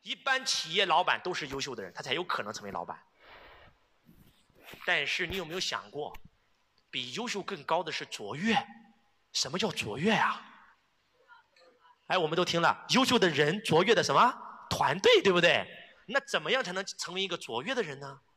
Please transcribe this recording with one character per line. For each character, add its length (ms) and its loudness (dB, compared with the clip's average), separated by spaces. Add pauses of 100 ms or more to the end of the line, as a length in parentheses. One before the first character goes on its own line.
一 100 -8
般 300 -2
企 300 -2
业 100 4
老 180 4
板 220 2
都 80 -2
是 160 -4
优 100 -6
秀 160 -6
的 80 -8
人， 120 -10
他 80 -12
才 100 -4
有 100 -2
可 200 -2
能 100 -6
成 120 -10
为 60 -10
老 140 -6
板。 180 -12 (1800)
但 220 0
是 200 -2
你 120 -6
有 80 -6
没 80 -10
有 60 -6
想 300 -6
过， 240 -10 (760)
比 240 -10
优 120 -6
秀 160 -6
更 220 -10
高 180 0
的 80 -8
是 140 -6
卓 320 -10
越？ 180 0 (760)
什 180 -2
么 80 -4
叫 120 0
卓 260 -6
越 160 2
啊？ 320 0 (1600)
哎， 100 2
我 80 0
们 100 0
都 80 4
听 160 0
了， 300 2
优 120 6
秀 160 4
的 120 6
人， 340 2
卓 180 4
越 120 6
的 100 4
什 100 2
么？ 540 2
团 320 0
队， 220 6
对 100 4
不 80 4
对？ 260 4 (400)
那 140 0
怎 200 -4
么 100 -6
样 120 2
才 100 -6
能 120 -4
成 300 -10
为 80 -2
一 40 -2
个 120 -4
卓 240 -6
越 120 -4
的 80 -2
人 160 -8
呢？ 220 -14 (160)